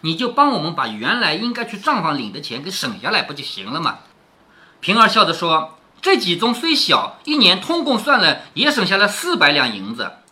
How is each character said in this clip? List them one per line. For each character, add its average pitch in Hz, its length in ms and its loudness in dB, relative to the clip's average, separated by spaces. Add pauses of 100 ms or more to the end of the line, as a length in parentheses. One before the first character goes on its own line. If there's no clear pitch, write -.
你 160 160 -2
就 247 140 -2
帮 285 220 4
我 226 60 0
们 156 160 -4
把 127 140 -2
原 123 320 -2
来 165 140 0
应 226 180 -4
该 233 140 -6
去 208 100 -12
账 233 260 -2
房 151 140 -2
领 110 160 -8
的 - 80 -12
钱 123 220 -10
给 180 80 -10
省 120 320 -6
下 143 80 -4
来 208 100 0
不 - 140 -6
就 139 100 -12
行 98 260 -12
了 143 80 -6
吗？ 147 200 -4 (840)
平 202 180 0
儿 226 80 8
笑 208 200 4
着 160 80 -2
说 160 420 -2 (240)
：“这 381 160 4
几 180 200 0
宗 233 180 0
虽 320 200 0
小， - 500 0
一 302 120 -2
年 190 240 4
通 330 240 -2
共 247 140 2
算 269 200 4
了 160 200 2 (160)
也 262 160 2
省 196 160 2
下 190 100 2
了 202 100 4
四 285 300 -2
百 147 160 4
两 135 240 2
银 98 180 -8
子。” 113 180 -8 (200)